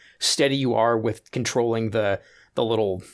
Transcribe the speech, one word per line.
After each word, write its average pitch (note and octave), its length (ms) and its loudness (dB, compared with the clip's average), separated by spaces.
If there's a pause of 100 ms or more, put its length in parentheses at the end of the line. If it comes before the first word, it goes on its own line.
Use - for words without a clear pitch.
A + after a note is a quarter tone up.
(200)
steady C#3 360 2
you C3 180 0
are A2+ 220 2
with A2 360 -4
controlling A#2 580 -2
the, G2+ 300 0 (340)
the B2 100 -2
little G#2+ 380 -2 (120)